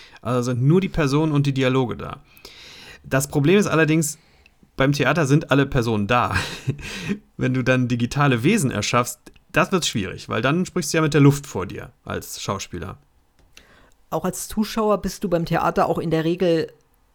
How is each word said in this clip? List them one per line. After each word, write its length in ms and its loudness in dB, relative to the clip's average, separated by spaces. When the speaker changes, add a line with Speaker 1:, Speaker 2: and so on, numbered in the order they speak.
Speaker 1:
Also 300 -2
sind 120 -2
nur 180 6
die 80 -4
Personen 420 2
und 140 2
die 80 0
Dialoge 440 0
da. 240 -12
Das 240 -2
Problem 320 4
ist 80 2
allerdings, 500 2
beim 180 2
Theater 340 2
sind 240 2
alle 140 4
Personen 420 0
da. 260 2
<laughs> 720 -8
Wenn 160 0
du 100 -2
dann 240 2
digitale 560 0
Wesen 280 2
erschaffst, 480 -2
das 200 0
wird 140 0
schwierig, 440 -6
weil 120 -2
dann 240 0
sprichst 280 -6
du 40 2
ja 40 2
mit 120 0
der 80 6
Luft 260 6
vor 180 -6
dir 260 -14
als 360 -10
Schauspieler. 560 -8
Speaker 2:
Auch 160 -4
als 220 -6
Zuschauer 540 -2
bist 220 -8
du 60 -4
beim 160 0
Theater 420 0
auch 120 -2
in 120 -2
der 120 0
Regel, 480 0